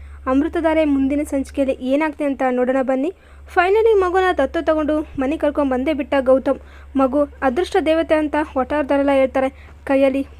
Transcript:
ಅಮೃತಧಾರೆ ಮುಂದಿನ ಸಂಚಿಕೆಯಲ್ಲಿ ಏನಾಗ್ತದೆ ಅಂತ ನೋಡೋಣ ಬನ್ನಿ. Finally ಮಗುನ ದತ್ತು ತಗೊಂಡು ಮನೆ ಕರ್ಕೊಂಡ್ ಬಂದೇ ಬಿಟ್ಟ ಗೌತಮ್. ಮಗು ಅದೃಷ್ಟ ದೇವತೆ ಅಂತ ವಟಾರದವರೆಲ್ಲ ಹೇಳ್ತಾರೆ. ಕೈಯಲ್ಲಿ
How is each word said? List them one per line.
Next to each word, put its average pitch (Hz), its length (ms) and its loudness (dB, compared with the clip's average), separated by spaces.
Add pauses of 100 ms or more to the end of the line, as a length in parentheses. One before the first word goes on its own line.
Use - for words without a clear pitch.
(260)
ಅಮೃತಧಾರೆ 320 580 2
ಮುಂದಿನ 277 380 0
ಸಂಚಿಕೆಯಲ್ಲಿ 269 580 -2
ಏನಾಗ್ತದೆ 294 440 -2
ಅಂತ 269 260 -2
ನೋಡೋಣ 254 320 0
ಬನ್ನಿ. 262 300 -2 (420)
Finally 403 460 4
ಮಗುನ 370 240 2 (140)
ದತ್ತು 285 260 -2
ತಗೊಂಡು 311 360 0
ಮನೆ 277 360 -4
ಕರ್ಕೊಂಡ್ 294 340 -2
ಬಂದೇ 262 220 -2
ಬಿಟ್ಟ 285 280 -4
ಗೌತಮ್. 262 380 2 (380)
ಮಗು 269 260 2 (200)
ಅದೃಷ್ಟ 285 340 -2 (100)
ದೇವತೆ 320 280 2
ಅಂತ 311 200 0 (220)
ವಟಾರದವರೆಲ್ಲ 277 540 0
ಹೇಳ್ತಾರೆ. 269 380 2 (360)
ಕೈಯಲ್ಲಿ 269 420 2 (140)